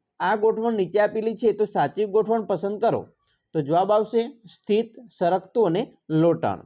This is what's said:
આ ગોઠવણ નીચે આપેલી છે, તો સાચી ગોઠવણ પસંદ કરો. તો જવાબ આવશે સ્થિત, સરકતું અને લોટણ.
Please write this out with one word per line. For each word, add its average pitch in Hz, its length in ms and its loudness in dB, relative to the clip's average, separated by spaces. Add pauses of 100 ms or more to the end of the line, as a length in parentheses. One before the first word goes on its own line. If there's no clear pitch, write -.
(200)
આ 185 160 0
ગોઠવણ 220 360 0
નીચે 196 280 0
આપેલી 214 340 0
છે, 214 180 0
તો 202 120 0
સાચી 196 400 -2
ગોઠવણ 214 400 0
પસંદ 196 360 -4
કરો. 151 280 0 (440)
તો 160 80 -2
જવાબ 165 320 2
આવશે 220 360 0
સ્થિત, 220 640 -4 (260)
સરકતું 185 480 0
અને 180 300 -2 (140)
લોટણ. 156 560 2